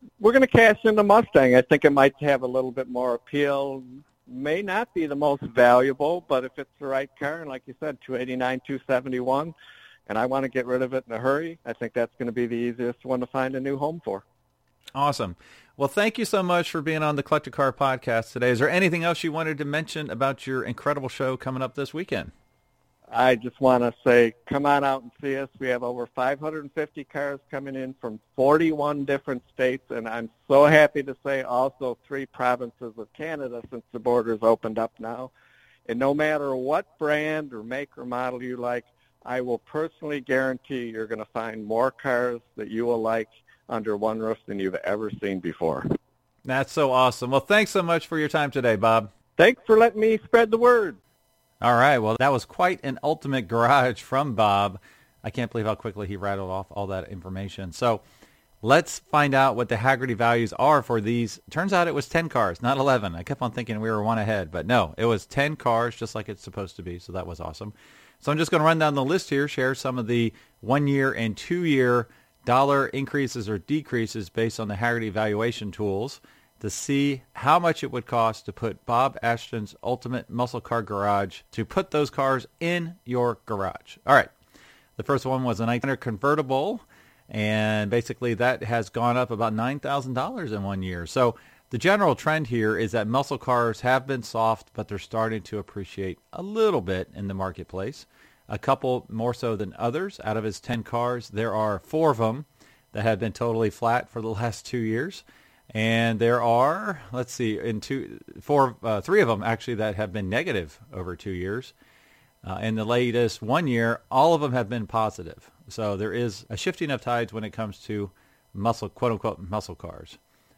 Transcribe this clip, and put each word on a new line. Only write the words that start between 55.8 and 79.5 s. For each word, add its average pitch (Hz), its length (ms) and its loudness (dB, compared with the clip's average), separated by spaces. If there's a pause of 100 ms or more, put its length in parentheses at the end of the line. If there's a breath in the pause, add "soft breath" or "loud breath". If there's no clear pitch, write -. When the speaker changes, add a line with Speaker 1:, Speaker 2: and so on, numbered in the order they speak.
Speaker 2:
he 98 100 -8
rattled 98 340 -4
off 95 200 -8
all 101 180 -6
that 95 200 -6
information. 95 640 -10
So 117 300 0 (580 soft breath)
let's 139 380 2
find 147 360 2
out 135 220 4
what 120 140 -2
the 117 60 0
Hagerty 127 380 0
values 117 380 2
are 143 300 4
for 117 180 -2
these. 117 480 -2
Turns 190 240 -4
out 175 160 2
it 147 60 -4
was 139 160 -4
ten 165 180 0
cars, 98 320 0
not 123 160 2
eleven. 127 400 2
I 85 60 -8
kept - 180 -8
on 117 120 -2
thinking 110 280 -6
we 113 100 -2
were 107 120 0
one 113 160 0
ahead, 101 320 -2
but 82 160 -4
no, 101 320 2
it 113 80 0
was 110 180 0
ten 143 320 -2
cars, 117 400 0
just - 180 -10
like 110 140 -8
it's 104 140 -14
supposed 95 340 -10
to 92 60 -14
be. 87 160 -10
So 90 140 -16
that 87 140 -6
was 87 140 -12
awesome. 85 320 -10 (480 soft breath)
So - 100 -2
I'm 151 80 0
just 160 120 -2
gonna 160 120 4
run 160 160 6
down 151 160 4
the 139 80 2
list 165 280 -2
here, 143 180 0
share 131 260 0
some 127 240 -4
of 117 80 -4
the 117 280 2 (260 soft breath)
one-year 139 540 2
and 113 220 -2
two-year 131 720 2 (380 soft breath)
dollar 135 440 4
increases 131 600 -4
or 107 80 -4
decreases 113 720 -4
based 113 320 -4
on 107 80 -6
the 104 60 -6
Hagerty 113 360 -2
valuation 107 600 -2
tools 107 480 -4 (380 soft breath)
to 107 120 -6
see 139 520 -2 (120)
how 147 240 2
much 170 240 0
it 135 100 -8
would 123 140 -8
cost 113 400 0
to 104 60 -10
put - 340 -8
Bob 123 340 0
Ashton's 117 640 -4